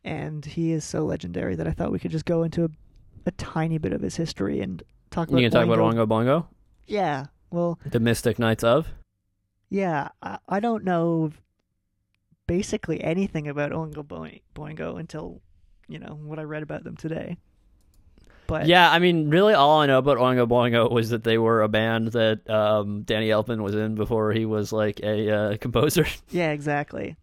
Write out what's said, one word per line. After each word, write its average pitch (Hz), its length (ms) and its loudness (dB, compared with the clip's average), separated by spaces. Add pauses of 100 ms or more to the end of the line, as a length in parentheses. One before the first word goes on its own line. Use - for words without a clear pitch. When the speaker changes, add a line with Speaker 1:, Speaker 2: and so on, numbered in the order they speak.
Speaker 1:
and 151 400 -8
he 165 280 -2
is 156 120 -2
so 160 220 -4
legendary 175 500 -4
that 160 120 -6
I 160 40 -4
thought - 200 -4
we 170 80 -4
could - 120 -6
just 156 140 -4
go 165 180 0
into 165 220 -2
a, 160 40 -4 (560)
a 185 60 -2
tiny 160 460 -4
bit 180 160 -4
of 196 80 -4
his 175 160 -6
history 170 420 -4
and 190 240 -8 (280)
talk - 180 -4
Speaker 2:
You 135 80 2
Speaker 1:
about 120 140 4
Speaker 2:
gonna 117 160 6
talk 117 60 4
about 113 60 4
Speaker 1:
Oingo. 113 260 4
Speaker 2:
Oingo - 20 -4
Boingo? 123 380 2 (420)
Speaker 1:
Yeah, 160 380 -2 (260)
well, 170 340 -2
Speaker 2:
The 120 140 0
Mystic 117 400 2
Knights 113 240 2
of? 127 240 4 (840)
Speaker 1:
yeah, 170 400 -2 (120)
I, 185 180 -12 (100)
I 202 100 0
don't 226 240 -2
know 165 480 0 (1160)
basically 175 540 -4
anything 165 460 -2
about 143 240 -4
Oingo 151 340 -8
Boing-, 160 360 -14 (120)
Boingo 156 460 -10
until, 165 420 -12 (460)
you 151 120 -14
know, 151 220 -16
what 151 180 -12
I 156 40 -10
read 151 200 -10
about 151 200 -12
them - 140 -14
today. 160 400 -8 (1080)
But 160 220 -2
Speaker 2:
Yeah, 170 240 8
I 165 80 4
mean, 170 300 2
really 196 240 6
all 151 260 6
I 147 60 4
know 135 140 6
about 135 180 2
Oingo 127 280 4
Boingo 120 460 4
was 113 200 0
that 110 120 -2
they 113 140 2
were 113 240 4
a 107 80 2
band 113 400 0
that, 110 400 0
um, 104 540 0
Danny 110 260 0
Elfman 107 340 0
was 101 100 -2
in 107 220 -2
before 107 380 0
he 110 120 0
was, 107 280 -2
like, 107 280 0
a, 107 300 -2 (220)
uh, 107 40 -6
<laughs> - 40 -12
composer. 135 440 0 (240)
Speaker 1:
Yeah, 170 220 -2
exactly. 147 720 -6